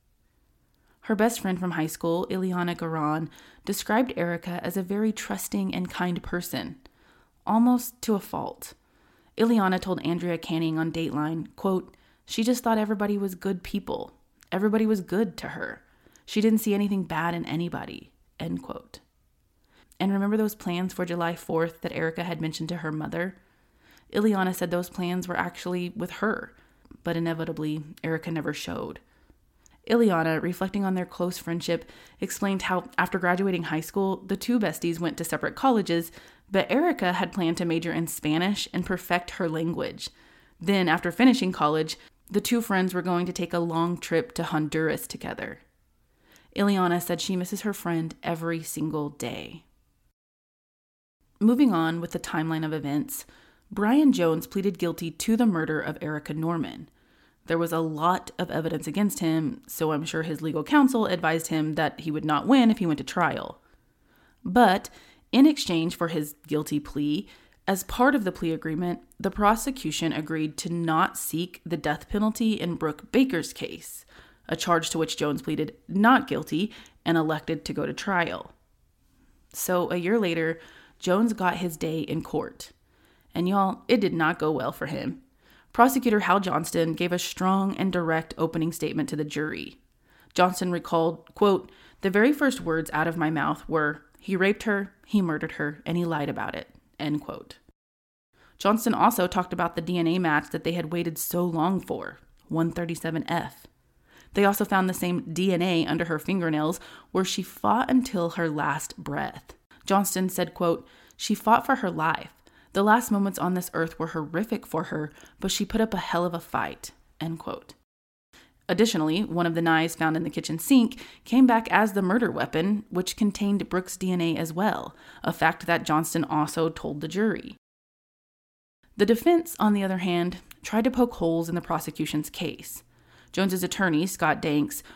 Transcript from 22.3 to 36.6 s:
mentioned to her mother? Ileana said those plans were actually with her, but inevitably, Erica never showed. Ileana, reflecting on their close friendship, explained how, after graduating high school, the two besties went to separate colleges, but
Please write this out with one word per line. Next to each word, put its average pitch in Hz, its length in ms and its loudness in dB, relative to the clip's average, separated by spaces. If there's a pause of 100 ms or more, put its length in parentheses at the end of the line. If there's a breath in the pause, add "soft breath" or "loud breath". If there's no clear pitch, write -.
mentioned 156 300 -4
to 175 80 -4
her 156 140 -6
mother? 160 480 -6 (760 soft breath)
Ileana 196 400 2
said 180 160 -2
those 175 220 -2
plans 180 360 -4
were 175 100 -4
actually 180 580 -4
with 170 160 -6
her, - 440 -4 (480 soft breath)
but 165 140 -2
inevitably, 160 680 -4 (200)
Erica 160 260 -4
never 151 240 -4
showed. - 460 -8 (880 soft breath)
Ileana, 170 500 4
reflecting 190 460 -2
on 190 80 0
their 180 120 0
close 180 340 -4
friendship, 170 500 -4 (320 loud breath)
explained 196 420 -2
how, 180 200 0 (140)
after 180 200 0
graduating 180 460 2
high 160 160 -2
school, 190 380 -2
the 190 200 -4
two 240 220 0
besties 170 400 0
went 170 180 -4
to 170 60 -6
separate 156 320 -4
colleges, 180 560 2 (400 loud breath)
but 196 180 2